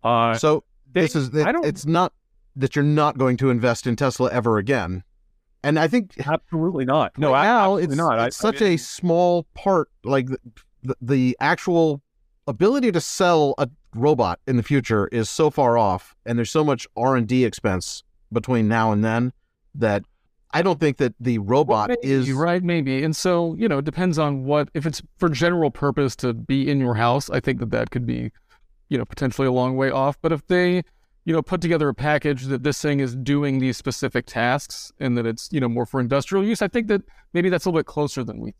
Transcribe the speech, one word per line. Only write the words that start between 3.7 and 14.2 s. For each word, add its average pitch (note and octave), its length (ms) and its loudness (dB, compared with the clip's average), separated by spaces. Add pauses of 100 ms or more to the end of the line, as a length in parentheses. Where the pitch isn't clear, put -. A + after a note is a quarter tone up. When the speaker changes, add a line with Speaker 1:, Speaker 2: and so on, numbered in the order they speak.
Speaker 2:
in A#2+ 100 0
Tesla B2+ 360 0
ever A2+ 260 2
again. G2 460 -2 (600)
And D3+ 160 2
I D#3+ 80 2
think A#3+ 280 -2 (100)
Speaker 1:
Absolutely D#3+ 600 -2
not. C3 320 0
No, C#3+ 140 2
Speaker 2:
right C3+ 100 4
Speaker 1:
I, - 40 2
Speaker 2:
now A#3 160 4
Speaker 1:
absolutely F#3+ 240 2
Speaker 2:
it's, C#3 100 -2
Speaker 1:
not. D3 240 2
I, A#2 80 2
Speaker 2:
it's - 120 -6
Speaker 1:
I G#3+ 100 2
Speaker 2:
such A3+ 120 -2
Speaker 1:
mean G3 120 4
Speaker 2:
a D#3+ 40 0
small F3 680 0 (100)
part, F#3 360 0 (140)
like, B2+ 240 0
the, C3 120 -6 (440)
the, B2+ 180 -4
the B2+ 380 2
actual D#3+ 600 0 (460)
ability G#3+ 440 2
to E3+ 80 0
sell D#3+ 580 2
a C3+ 120 -2 (260)
robot B2 520 2